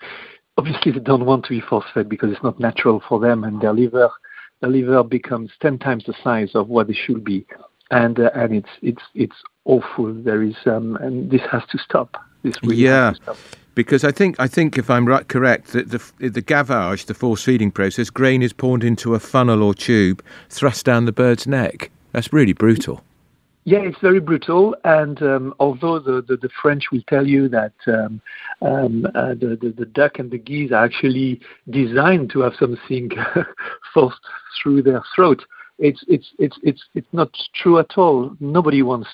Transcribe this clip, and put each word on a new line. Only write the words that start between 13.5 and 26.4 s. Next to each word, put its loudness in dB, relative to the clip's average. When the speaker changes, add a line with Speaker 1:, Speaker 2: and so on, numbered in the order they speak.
Speaker 2:
Because 2
I 2
think, 0
I 0
think 0
if -4
I'm 4
right, 2
correct, 0
that -4
the, -8
the -4
gavage, -2
the -8
force -2
feeding 2
process, -2
grain 2
is -2
poured -2
into 0
a 0
funnel 2
or 4
tube, 2
thrust -2
down 2
the -2
bird's 0
neck. -4
That's -6
really 4
brutal. 0
Speaker 1:
Yeah, 4
it's -6
very 4
brutal. 2
And, 2
um, -2
although 0
the, -2
the, -4
the -8